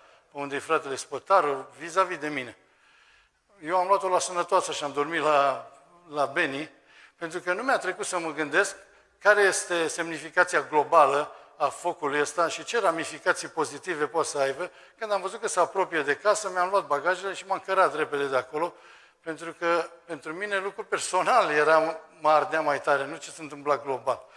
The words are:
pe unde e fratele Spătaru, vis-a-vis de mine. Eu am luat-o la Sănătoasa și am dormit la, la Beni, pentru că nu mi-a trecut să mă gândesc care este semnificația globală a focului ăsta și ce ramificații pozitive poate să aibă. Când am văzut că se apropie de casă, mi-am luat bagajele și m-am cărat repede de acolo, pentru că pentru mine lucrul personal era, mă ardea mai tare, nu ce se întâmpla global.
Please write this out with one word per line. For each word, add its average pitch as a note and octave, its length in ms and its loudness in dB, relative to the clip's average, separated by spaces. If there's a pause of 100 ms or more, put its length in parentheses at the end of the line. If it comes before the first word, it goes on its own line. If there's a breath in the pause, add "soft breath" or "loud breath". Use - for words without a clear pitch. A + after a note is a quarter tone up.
(320 loud breath)
pe C#3+ 60 -14
unde C#3+ 180 -6
e - 20 -4
fratele C#3 380 -2
Spătaru, C#3+ 720 0 (100)
vis-a-vis E3+ 400 -2
de D3 100 -6
mine. C3 280 -8 (1040 soft breath)
Eu E3 160 -2
am F3+ 100 2
luat-o F#3+ 220 2
la F3+ 100 2
Sănătoasa F3 540 0
și D3+ 120 -6
am C#3 80 -6
dormit D3 280 -2
la, C#3 500 2 (380)
la C#3+ 180 0
Beni, D3 440 -4 (460 loud breath)
pentru E3+ 240 -8
că F3+ 120 -4
nu G3 100 -4
mi-a B3+ 160 2
trecut F#3 280 -6
să F#3 120 -4
mă D#3+ 140 -4
gândesc D#3 440 0 (420 loud breath)
care G#3 220 6
este F3 460 2
semnificația E3 760 0
globală D3 760 4 (200 loud breath)
a C#3+ 120 0
focului D3 520 -4
ăsta - 280 0
și - 160 -8
ce A#3+ 160 -2
ramificații E3 680 -2
pozitive D3 580 -4
poate D3+ 220 0
să D3 100 -4
aibă. C#3 320 -2 (280 loud breath)
Când G#3+ 140 -4
am G3 80 0
văzut F#3+ 200 -8
că A3 80 -4
se F#3 120 0
apropie F3 420 0
de C#3 140 0
casă, G3+ 340 0
mi-am F#3 200 0
luat F#3+ 160 2
bagajele F3 460 -2
și - 140 -12
m-am F#3+ 120 -4
cărat F#3 360 2
repede C#3+ 320 -2
de C3 100 0
acolo, D3+ 380 -2 (460 loud breath)
pentru E3 320 -10
că E3+ 380 0 (140)
pentru D#3 280 -10
mine G3+ 260 -4
lucrul G3 260 -6
personal F#3 640 2
era, D#3 500 4 (200)
mă D3+ 100 2
ardea D3+ 300 4
mai D3 200 0
tare, C#3 260 2
nu D#3 100 -10
ce - 140 -14
se - 120 -16
întâmpla C#3+ 360 -2
global. C3 480 -4 (100)